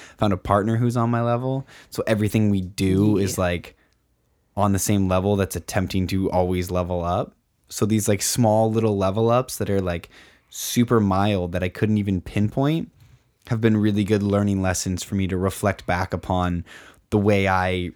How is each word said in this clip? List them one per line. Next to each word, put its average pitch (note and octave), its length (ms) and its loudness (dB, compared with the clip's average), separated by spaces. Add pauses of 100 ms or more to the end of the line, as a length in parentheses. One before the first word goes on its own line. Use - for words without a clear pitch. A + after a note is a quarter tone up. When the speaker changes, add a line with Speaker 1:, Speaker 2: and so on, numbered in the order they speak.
(140)
Speaker 1:
I - 20 -20
found G#2 160 0
a F2+ 40 0
partner G#2 400 2
who's A#2+ 200 0
on A#2 140 0
my A#2 120 0
level. C3 440 -2 (240)
So - 160 -6
everything G#2+ 440 2
we G2 120 0
do F#2+ 560 2
Speaker 2:
Yeah. G2 60 0
Speaker 1:
is, F#2 140 -4
like, F2 380 -4 (800)
on G2+ 160 2
the F#2+ 80 2
same G2 280 2
level F#2 280 2
that's G2 180 0
attempting F#2 540 -2
to F#2+ 240 -2
always F2+ 400 0
level F2+ 320 -2
up. F2+ 280 -2 (360)
So - 180 -2
these, G#2+ 220 0
like, G2+ 140 2
small A2 500 2
little A2 240 0
level G2 340 0
ups B2+ 280 0
that G#2 120 -4
are, G2 100 0
like, F2 280 -4 (420)
super - 480 0
mild G2 540 0
that F2+ 100 -4
I F#2 60 0
couldn't G#2+ 300 0
even G2 220 0
pinpoint C3+ 720 -2 (580)
have A2+ 120 -4
been A2 160 4
really G#2 260 2
good G2+ 220 0
learning G2+ 360 2
lessons F#2+ 440 -2
for - 100 -8
me F#2+ 140 -2
to F#2 80 -4
reflect F#2+ 500 -2
back F2+ 260 -2
upon F2+ 520 -2 (460)
the G#2+ 80 2
way G2 300 2
I F#2 480 0